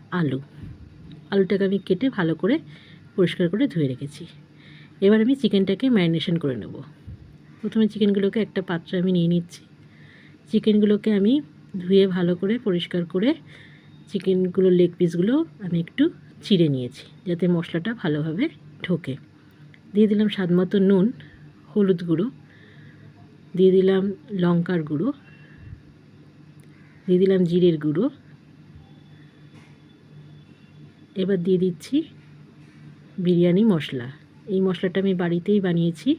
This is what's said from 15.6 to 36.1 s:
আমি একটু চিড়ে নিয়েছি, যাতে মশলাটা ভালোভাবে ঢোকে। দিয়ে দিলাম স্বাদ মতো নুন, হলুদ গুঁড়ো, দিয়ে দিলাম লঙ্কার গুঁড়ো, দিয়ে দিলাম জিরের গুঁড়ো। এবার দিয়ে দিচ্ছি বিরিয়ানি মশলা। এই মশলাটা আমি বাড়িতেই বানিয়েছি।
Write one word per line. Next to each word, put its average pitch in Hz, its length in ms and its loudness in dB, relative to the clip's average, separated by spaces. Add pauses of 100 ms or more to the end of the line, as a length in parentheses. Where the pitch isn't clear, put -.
আমি 170 180 -2
একটু - 200 -2 (400)
চিড়ে 170 300 4
নিয়েছি, 123 300 -8 (240)
যাতে 175 160 -2 (100)
মশলাটা 170 360 -4 (120)
ভালোভাবে 160 420 -2 (400)
ঢোকে। 165 300 -4 (800)
দিয়ে 208 160 4
দিলাম 214 240 2
স্বাদ 180 240 -4
মতো 185 180 0 (120)
নুন, 196 180 4 (640)
হলুদ 190 380 0
গুঁড়ো, 165 180 -2 (1300)
দিয়ে 185 200 6
দিলাম 190 260 2 (400)
লঙ্কার 175 460 0
গুঁড়ো, 156 200 -4 (2000)
দিয়ে 180 160 2
দিলাম 190 180 4 (100)
জিরের 175 340 4
গুঁড়ো। 151 200 -2 (3250)
এবার 190 240 -2
দিয়ে 185 180 2
দিচ্ছি 185 320 -4 (1300)
বিরিয়ানি 175 380 4 (100)
মশলা। 139 360 -6 (440)
এই 190 140 0
মশলাটা 185 380 -4
আমি 196 180 0
বাড়িতেই 175 460 0
বানিয়েছি। 170 500 -2